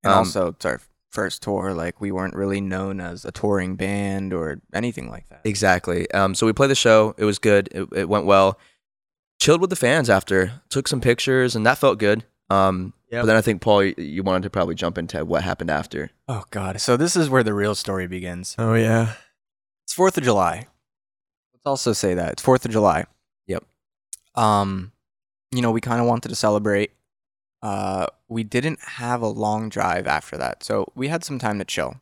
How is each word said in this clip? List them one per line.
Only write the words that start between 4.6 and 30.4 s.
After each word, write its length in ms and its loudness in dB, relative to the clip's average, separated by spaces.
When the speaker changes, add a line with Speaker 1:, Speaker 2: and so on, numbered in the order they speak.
Speaker 1:
anything 400 -6
like 160 -18
that. 160 -20
Speaker 2:
Exactly. 680 0
Um, 240 2
so 100 0
we 80 4
played 180 2
the 40 4
show. 420 6
It 80 -2
was 140 0
good. 320 4
It, 240 -8
it 140 -2
went 180 0
well. 320 6
Chilled 200 4
with 100 0
the 60 -2
fans 340 2
after. 500 2
Took 180 -2
some 120 -2
pictures, 540 2
and 120 -2
that 120 4
felt 220 2
good. 240 2
Um, 440 2
Speaker 3:
Yep. 100 -2
Speaker 2:
but 40 2
then 100 6
I 60 6
think, 200 0
Paul, 160 4
y-, 180 2
you 280 -6
wanted 180 0
to 80 -8
probably 240 -2
jump 240 -4
into 260 -6
what 200 -2
happened 260 -4
after. 400 -4
Speaker 1:
Oh, 240 -8
God. 300 -8
So 160 2
this 180 0
is 160 0
where 140 4
the 100 0
real 220 0
story 320 -6
begins. 500 -10
Speaker 3:
Oh, 160 2
yeah. 380 2
Speaker 1:
It's 100 -12
fourth 240 2
of 60 -4
July. 420 2
Let's 140 -12
also 260 0
say 220 0
that. 180 -2
It's 100 -10
fourth 220 2
of 80 -6
July. 320 2
Speaker 2:
Yep. 160 -6
Speaker 1:
Um, 580 0
you 100 -2
know, 80 2
we 100 0
kinda 240 -2
wanted 260 0
to 40 -8
celebrate. 560 2
Uh, 440 -4
we 160 -6
didn't 360 -4
have 420 -6
a 60 -2
long 400 -2
drive 380 -2
after 300 -4
that, 280 -6